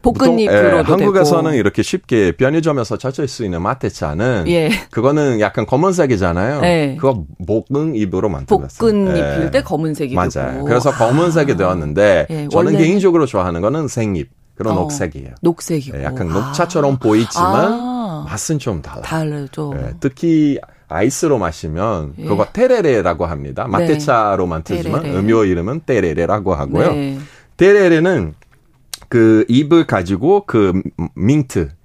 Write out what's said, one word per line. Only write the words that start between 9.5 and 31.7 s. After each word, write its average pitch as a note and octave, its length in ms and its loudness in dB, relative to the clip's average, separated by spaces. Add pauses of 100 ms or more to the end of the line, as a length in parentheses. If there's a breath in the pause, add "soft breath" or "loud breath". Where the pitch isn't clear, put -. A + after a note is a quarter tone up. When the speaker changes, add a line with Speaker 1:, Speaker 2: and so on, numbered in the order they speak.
Speaker 1:
때 - 120 0
검은색이 D3+ 520 -4
Speaker 2:
맞아요. F2+ 160 0 (240)
Speaker 1:
되고. C3+ 100 -8
Speaker 2:
그래서 B2 280 2
검은색이 D3 600 2
Speaker 1:
아. G2 40 0
Speaker 2:
되었는데 F2+ 760 2
Speaker 1:
예, E3 40 -6 (140)
Speaker 2:
저는 - 60 -8
Speaker 1:
원래는 - 260 2
Speaker 2:
개인적으로 E3+ 460 4
좋아하는 F2+ 340 -2
거는 C3+ 280 -2
생잎. G#2 400 -4 (260)
그런 G#2 220 -2
Speaker 1:
어, F#2 60 0
Speaker 2:
녹색이에요. D2+ 480 -6 (120)
Speaker 1:
녹색이고. D#3 560 -2
Speaker 2:
예, C2+ 60 -6
약간 E2 260 -4
Speaker 1:
아. - 40 -4
Speaker 2:
녹차처럼 C#3+ 640 -2
보이지만 C3 560 0 (180)
Speaker 1:
아. A#3 560 -6
Speaker 2:
맛은 G#2 300 -6
좀 F#2 240 -6
달라요. - 200 -16
Speaker 1:
다르죠. D3+ 760 -6
Speaker 2:
예, B2+ 240 -8
특히 D3+ 580 0 (300 soft breath)
아이스로 C3 500 0
마시면 E2 800 -4
Speaker 1:
예. - 80 -14
Speaker 2:
그거 - 260 0
테레레라고 C#3 720 2
합니다. D2 400 -6
Speaker 1:
네. B2+ 60 -6
Speaker 2:
마테차로 A#2 760 0
만들지만 E2 560 -4
Speaker 1:
테레레. F2+ 160 -4
Speaker 2:
음료 A2 280 4
이름은 F#2 400 -2
테레레라고 F#2 680 0
하고요. D2 380 0
Speaker 1:
네. C#3 260 -4 (380 loud breath)
Speaker 2:
테레레는 E3+ 760 4 (760)
그 A2 400 6
잎을 D3+ 380 4
가지고 G#2 600 0
그 G2+ 260 2 (420)
민트 G#2+ 560 0 (140)